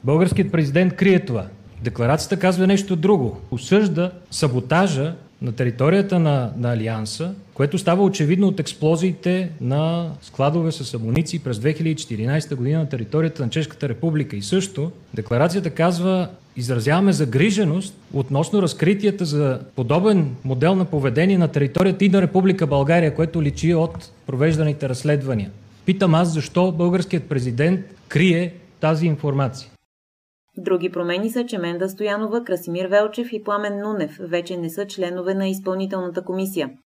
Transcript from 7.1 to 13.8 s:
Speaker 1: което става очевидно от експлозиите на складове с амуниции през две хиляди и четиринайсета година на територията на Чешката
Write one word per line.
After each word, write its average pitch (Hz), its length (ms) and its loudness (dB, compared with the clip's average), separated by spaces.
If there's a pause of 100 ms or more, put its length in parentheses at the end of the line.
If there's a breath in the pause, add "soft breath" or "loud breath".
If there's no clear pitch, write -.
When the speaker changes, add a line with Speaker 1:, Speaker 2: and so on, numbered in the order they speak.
Speaker 1:
което 143 240 0
става 180 260 2
очевидно 190 440 4
от 170 120 0
експлозиите 175 920 0 (100)
на 156 480 0 (120)
складове 160 500 0
с 139 220 -8
амуниции 120 460 -2
през 120 200 -4
две 147 140 2
хиляди 160 180 -2
и 151 40 0
четиринайсета 135 600 -4
година 135 240 0
на 151 100 -2
територията 147 540 -2
на 117 60 -2
Чешката 147 400 -4